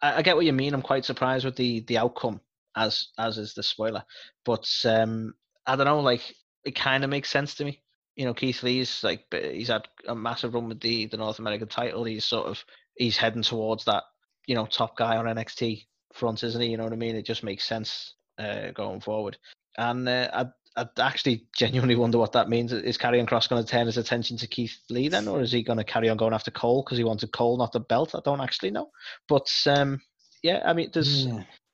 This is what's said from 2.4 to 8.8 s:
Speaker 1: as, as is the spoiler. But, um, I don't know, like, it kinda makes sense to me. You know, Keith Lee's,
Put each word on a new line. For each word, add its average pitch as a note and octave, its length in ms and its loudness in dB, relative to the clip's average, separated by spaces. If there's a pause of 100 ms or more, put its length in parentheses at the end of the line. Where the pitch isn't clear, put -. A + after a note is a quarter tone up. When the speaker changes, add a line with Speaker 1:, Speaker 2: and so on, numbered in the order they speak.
Speaker 1:
as, A2 320 -2 (100)
as A2+ 200 -2
is G#2+ 160 -8
the G#2 80 -8
spoiler. A2 420 -4 (400)
But, A2+ 240 0 (160)
um, A2+ 500 2 (320)
I C3 100 2
don't C#3 100 4
know, D3 140 4
like, B2+ 340 2 (300)
it C3+ 100 -6
kinda C3+ 340 2
makes C#3 220 -2
sense C#3+ 260 0
to D3 80 -4
me. C#3+ 180 -6 (340)
You C#3 80 -2
know, A#2+ 100 0
Keith C3 280 -2
Lee's, B2 420 0